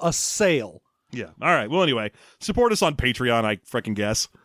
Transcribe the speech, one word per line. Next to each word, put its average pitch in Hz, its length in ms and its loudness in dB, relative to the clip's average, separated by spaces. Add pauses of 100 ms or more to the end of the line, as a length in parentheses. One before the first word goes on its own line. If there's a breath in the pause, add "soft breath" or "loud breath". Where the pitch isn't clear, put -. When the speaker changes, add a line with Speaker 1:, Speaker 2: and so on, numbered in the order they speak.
Speaker 1:
a 170 100 0
sale. 147 720 0 (300)
Speaker 2:
Yeah. 110 180 -8 (100)
All 165 140 2
right. 117 160 0
Well, 180 140 2
anyway, 113 260 0 (300 soft breath)
support 233 320 2
us 196 100 0
on 151 140 2
Patreon, 120 480 0
I 107 140 0
frickin' 110 360 -6
guess. 104 340 -2 (160 soft breath)